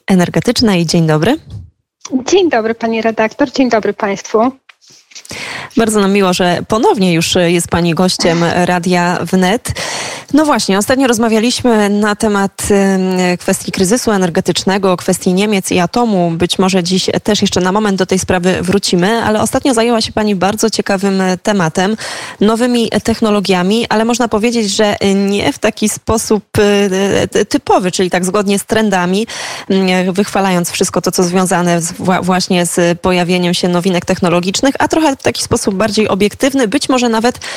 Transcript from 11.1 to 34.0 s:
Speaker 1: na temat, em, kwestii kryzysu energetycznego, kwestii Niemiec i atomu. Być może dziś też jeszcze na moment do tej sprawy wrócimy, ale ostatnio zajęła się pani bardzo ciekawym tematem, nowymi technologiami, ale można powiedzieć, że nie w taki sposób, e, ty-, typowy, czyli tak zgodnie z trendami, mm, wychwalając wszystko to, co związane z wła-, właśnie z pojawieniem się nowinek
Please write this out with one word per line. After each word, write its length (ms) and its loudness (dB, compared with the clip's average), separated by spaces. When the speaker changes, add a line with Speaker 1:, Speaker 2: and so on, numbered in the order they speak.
Speaker 1:
na 260 0
temat, 540 -2
em, 680 2
kwestii 340 -4
kryzysu 380 0
energetycznego, 840 0
kwestii 380 -2
Niemiec 360 0
i 80 0
atomu. 520 0
Być 280 -2
może 240 2
dziś 280 -2
też 200 0
jeszcze 180 0
na 120 0
moment 260 0
do 80 0
tej 120 0
sprawy 440 0
wrócimy, 600 0
ale 180 0
ostatnio 340 0
zajęła 260 2
się 120 -6
pani 220 0
bardzo 360 0
ciekawym 520 0
tematem, 540 0
nowymi 500 2
technologiami, 840 0
ale 160 0
można 240 0
powiedzieć, 420 0
że 260 0
nie 380 0
w 60 -8
taki 300 -2
sposób, 560 -2
e, 720 2
ty-, 160 0
typowy, 460 0
czyli 200 -2
tak 140 0
zgodnie 340 0
z 60 -8
trendami, 600 0
mm, 440 2
wychwalając 580 0
wszystko 300 -2
to, 120 -2
co 100 0
związane 580 0
z 120 -6
wła-, 320 -2
właśnie 420 0
z 340 0
pojawieniem 540 0
się 140 -2
nowinek 360 0